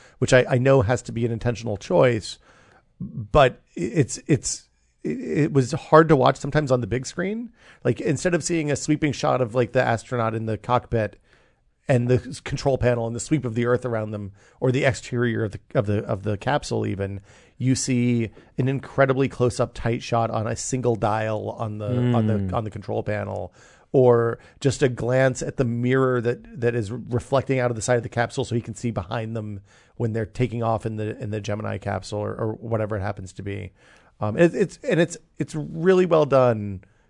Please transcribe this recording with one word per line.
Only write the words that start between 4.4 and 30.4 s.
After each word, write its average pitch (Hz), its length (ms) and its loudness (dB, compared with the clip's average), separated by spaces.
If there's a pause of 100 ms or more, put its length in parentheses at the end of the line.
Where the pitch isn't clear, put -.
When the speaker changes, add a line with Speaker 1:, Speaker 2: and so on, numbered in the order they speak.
Speaker 1:
it, 156 100 -4
it 165 420 0
was 135 180 2
hard 160 380 6
to 156 80 6
watch 131 180 4
sometimes 147 380 -2
on 123 80 2
the 113 60 -4
big 127 180 -4
screen. 214 480 -6 (320)
Like, 123 160 0
instead 165 320 0
of 160 100 0
seeing 160 260 -2
a 139 60 0
sweeping 151 380 0
shot 131 260 0
of, 117 160 -2
like, 123 160 2
the 127 100 2
astronaut 117 540 -2
in 113 100 -6
the 107 120 -2
cockpit 117 600 -2 (680)
and 120 220 2
the 123 180 4
s-, 139 140 -12
control 135 360 -2
panel 120 300 0
and 117 80 -6
the 113 60 -6
sweep 139 240 -2
of 113 100 -6
the 117 100 0
earth 123 200 2
around 110 260 -4
them, 104 220 -10 (260)
or 131 140 2
the 143 100 0
exterior 120 640 0
of 101 80 -6
the, - 60 -12 (140)
of 120 120 2
the, 104 180 0
of 101 200 -6
the 104 140 -2
capsule 123 480 -2
even, 98 360 -4 (360)
you 127 180 2
see 120 540 0 (280)
an 127 100 0
incredibly 135 600 2
close-up 123 440 0
tight 120 300 -2
shot 117 280 0
on 110 160 -2
a 117 100 -4
single 123 400 -2
dial 107 600 -2
on 107 200 -6
the, 107 100 -6 (260)
on 113 140 2
the, 107 60 2
Speaker 2:
Mm. 98 200 -2
Speaker 1:
on 110 120 -2
the 107 40 -8
control 110 340 -6
panel, 101 500 -6 (400)
or 120 460 6 (200)
just - 220 0
a 131 80 4
glance 123 520 0
at - 160 -6
the 131 80 0
mirror 123 560 2
that, 127 400 -4
that 117 140 2
is 107 160 -2
re-, 120 180 -8
reflecting 127 500 0
out 123 120 2
of 117 40 -6
the 110 60 -8
side 123 160 2
of 113 60 -2
the 127 60 -10
capsule 120 360 -2
so 117 100 -4
he 120 60 0
can 110 140 -10
see 120 160 -4
behind 110 440 -6
them 107 260 -8 (360)
when 117 160 -2
they're 110 120 -2
taking 120 380 -4